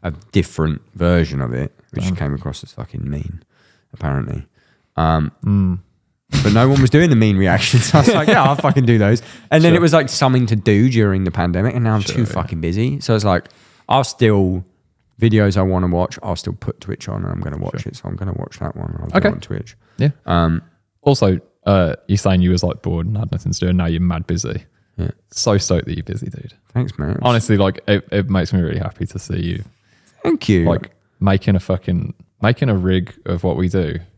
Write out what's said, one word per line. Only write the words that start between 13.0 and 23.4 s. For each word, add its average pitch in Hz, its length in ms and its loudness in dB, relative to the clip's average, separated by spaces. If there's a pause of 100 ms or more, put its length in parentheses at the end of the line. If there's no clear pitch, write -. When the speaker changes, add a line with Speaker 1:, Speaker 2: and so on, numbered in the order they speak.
Speaker 1:
So - 140 0
it's 104 100 0
like, 95 240 0 (400)
I'll 131 160 2
still, 95 600 0 (560)
videos 107 380 4
I 98 40 2
wanna 92 260 0
watch, 87 340 -2
I'll 92 140 -6
still - 180 -8
put - 260 -10
Twitch - 300 -12
on, - 140 -6
and 50 80 -6
I'm - 80 -8
gonna 69 180 -8
watch 50 240 -8
Speaker 2:
Sure. - 80 -10
Speaker 1:
it. - 60 -18
So - 120 -14
I'm 50 80 -8
gonna 95 180 -8
watch - 260 -10
that - 160 -8
one. 50 260 -10
I'll - 60 -10
do - 100 0
Speaker 2:
Okay. 202 100 2
Speaker 1:
it 208 40 0
on - 80 -8
Twitch. - 360 -12 (220)
Speaker 2:
Yeah. 147 120 2 (160)
Speaker 1:
Um, 82 360 2 (400)
Speaker 2:
Also, 98 360 2 (280)
uh, 92 280 2 (140)
you 101 80 2
saying 92 240 2
you 90 120 4
was, 90 120 0
like, 87 160 -2
bored 85 260 -4
and 104 120 -4
had 113 120 -6
nothing - 220 -6